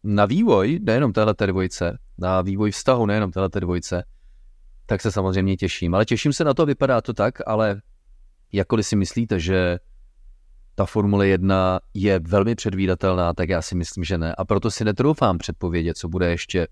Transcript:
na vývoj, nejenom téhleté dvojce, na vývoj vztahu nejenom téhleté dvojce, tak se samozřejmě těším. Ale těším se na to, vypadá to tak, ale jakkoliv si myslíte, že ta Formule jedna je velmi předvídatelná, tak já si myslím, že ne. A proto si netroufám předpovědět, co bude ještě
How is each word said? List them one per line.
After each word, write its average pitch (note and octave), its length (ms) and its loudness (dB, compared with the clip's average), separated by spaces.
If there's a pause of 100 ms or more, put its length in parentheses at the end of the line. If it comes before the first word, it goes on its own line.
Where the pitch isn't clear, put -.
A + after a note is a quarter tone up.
na G2+ 200 2
vývoj, C#3 580 2
nejenom A#2 300 2
téhleté G#2+ 340 0
dvojce, F#2 520 -2 (200)
na F#2 220 0
vývoj G2 300 -2
vztahu A#2+ 360 0
nejenom G2+ 240 0
téhleté F#2+ 300 -2
dvojce, F2 440 -4 (840)
tak G#2 140 -2
se G#2+ 120 -2
samozřejmě F#2+ 440 0
těším. F2+ 380 -2
Ale G2+ 100 4
těším B2 280 0
se E3 120 -2
na C#3+ 100 2
to, D#3+ 120 2
vypadá C3 340 2
to - 120 -8
tak, G#2+ 340 -2
ale G#2+ 360 0 (680)
jakkoliv G2+ 340 0
si G#2+ 100 0
myslíte, G2+ 440 0
že F2+ 380 0 (960)
ta G2 120 0
Formule G2+ 420 2
jedna F#2+ 520 2 (140)
je G2 240 2
velmi G2 360 2
předvídatelná, F#2 800 0
tak E2+ 140 -2
já E2+ 140 0
si - 120 -8
myslím, F2 300 -4
že E2+ 140 -2
ne. E2 160 -2
A F#2+ 100 -6
proto G#2 260 2
si A2+ 140 -4
netroufám A2 540 2
předpovědět, E2 580 -4
co - 120 -10
bude F2 220 0
ještě E2+ 420 -2